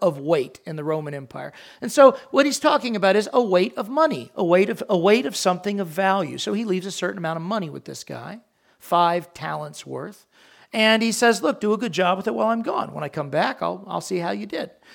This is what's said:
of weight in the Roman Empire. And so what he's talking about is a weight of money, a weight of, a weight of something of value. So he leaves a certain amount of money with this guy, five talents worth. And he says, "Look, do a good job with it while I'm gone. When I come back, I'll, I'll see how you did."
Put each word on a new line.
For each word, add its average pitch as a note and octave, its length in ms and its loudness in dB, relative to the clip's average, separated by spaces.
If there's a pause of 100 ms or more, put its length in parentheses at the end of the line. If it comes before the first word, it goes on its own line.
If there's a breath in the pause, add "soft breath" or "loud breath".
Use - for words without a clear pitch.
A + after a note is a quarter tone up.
of D#3 200 0
weight C#3+ 460 -2
in D#3+ 100 -10
the D3+ 80 -8
Roman D3+ 300 -4
Empire. C#3 380 -14 (280 loud breath)
And A#3+ 100 -6
so C4+ 260 10 (140 loud breath)
what C#4 160 4
he's C#4+ 140 -2
talking C#4+ 340 2
about G3 220 4
is G#3 160 0
a B3+ 100 4
weight F#3+ 340 2
of G#3+ 120 -4
money, C4 480 0
a - 80 -2
weight F#3+ 260 4
of, - 180 -8
a G#3 80 2
weight G#3 300 4
of A3+ 80 -6
something G3+ 460 -2
of F#3 80 -4
value. F#3 500 0
So G#3+ 140 -4
he G#3+ 120 -2
leaves F#3 220 -2
a G3 60 -10
certain G3 260 -6
amount E3 200 -6
of D#3+ 40 -8
money F#3+ 260 -4
with C#3 160 -14
this C3 200 -14
guy, C#3 340 -14 (400)
five F3 560 0
talents D#3 500 -10
worth. C3+ 420 -14 (460 soft breath)
And A3 300 4
he A3+ 80 2
says, A3 320 2
"Look, - 180 0
do G#3 120 2
a G#3+ 60 0
good G#3+ 140 -4
job F3+ 260 2
with G3 100 -6
it A3+ 60 0
while A3 140 0
I'm A3+ 140 0
gone. - 300 -4
When D3 100 -10
I C#3+ 60 -4
come C#3+ 220 -8
back, G3 320 -2
I'll, F3+ 260 -4
I'll F3 140 -6
see F#3 160 -4
how E3+ 120 -4
you G#3 160 -8
did." - 240 -8 (240 loud breath)